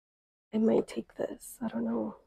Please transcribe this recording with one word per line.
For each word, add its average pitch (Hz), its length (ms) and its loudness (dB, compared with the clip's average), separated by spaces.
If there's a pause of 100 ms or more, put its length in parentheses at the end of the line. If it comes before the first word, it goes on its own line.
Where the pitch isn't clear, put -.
(520)
I 220 60 0
might 220 300 4
take - 280 -8
this. - 460 -6
I 226 60 -2
don't - 160 -2
know. 226 320 -2 (100)